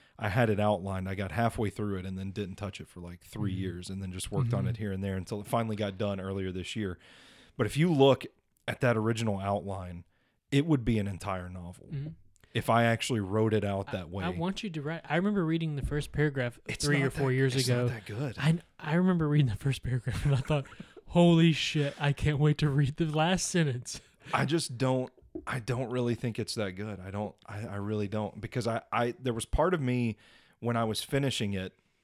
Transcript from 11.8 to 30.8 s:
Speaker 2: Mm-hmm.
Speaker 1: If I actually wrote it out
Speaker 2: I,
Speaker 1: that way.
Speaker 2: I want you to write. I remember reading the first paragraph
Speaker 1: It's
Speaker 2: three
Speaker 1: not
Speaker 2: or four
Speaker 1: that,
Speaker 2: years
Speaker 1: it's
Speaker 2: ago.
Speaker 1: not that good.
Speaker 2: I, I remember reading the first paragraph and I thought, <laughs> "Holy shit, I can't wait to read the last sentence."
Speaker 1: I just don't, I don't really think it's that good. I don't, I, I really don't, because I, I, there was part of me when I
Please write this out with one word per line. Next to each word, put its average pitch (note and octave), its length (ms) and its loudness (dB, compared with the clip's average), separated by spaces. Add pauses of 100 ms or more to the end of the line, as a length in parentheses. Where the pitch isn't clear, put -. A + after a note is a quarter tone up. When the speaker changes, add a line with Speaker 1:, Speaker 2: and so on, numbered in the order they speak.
Speaker 2:
Mm-hmm. C#3+ 140 -8 (460)
Speaker 1:
If - 160 0
I A#2 160 6
actually A2+ 340 2
wrote G#2+ 340 2
it G2+ 120 2
out G2 240 -2
Speaker 2:
I, - 20 -8
Speaker 1:
that F2 180 -6
way. F#2+ 140 -6
Speaker 2:
I F3 60 -2
want F3+ 340 -4
you G#3+ 60 -6
to D#3 120 -6
write. C#3 280 -6
I D3+ 80 2
remember G3 260 2
reading D#3+ 320 0
the C3+ 100 -2
first - 280 -2
paragraph C3+ 440 0 (120)
Speaker 1:
It's - 160 -4
Speaker 2:
three C#3+ 140 4
Speaker 1:
not C3+ 80 4
Speaker 2:
or - 20 2
four C3+ 180 0
Speaker 1:
that, B2+ 80 2
Speaker 2:
years C3 220 4
Speaker 1:
it's B2+ 100 2
Speaker 2:
ago. B2 200 4
Speaker 1:
not A#2+ 40 2
that A2+ 140 -8
good. A#2 340 -6
Speaker 2:
I, D#3+ 180 4 (220)
I D3+ 160 -4
remember F3 320 4
reading D3 220 4
the G2+ 80 -2
first - 260 -2
paragraph A#2+ 420 -2
and C#3 80 4
I C3 40 2
thought, C#3 260 0 (240)
<laughs> - 200 -20
"Holy E3+ 440 8
shit, D3 480 -2
I C#3+ 140 2
can't D3 260 0
wait D3+ 200 4
to D3+ 100 2
read C#3+ 260 2
the E3 120 0
last D#3+ 420 2
sentence." C#3+ 500 0 (340)
Speaker 1:
I C3+ 120 2
just C#3 320 -2
don't, C3 340 0 (340)
I C3 140 -4
don't A#2+ 300 -4
really A#2+ 260 0
think A#2 240 -4
it's - 160 -6
that G2+ 220 -2
good. G2+ 280 -8
I F#2+ 60 -8
don't, G2+ 240 -6 (100)
I, G2+ 200 -10
I G#2 100 -8
really G#2 320 -2
don't, G#2+ 320 -4
because G#2+ 280 -4
I, A#2 140 -2 (100)
I, A#2+ 300 0
there B2+ 120 -2
was A2+ 120 -6
part F3 280 2
of E3 80 0
me B2 340 0 (460)
when A#2 160 0
I A#2 80 2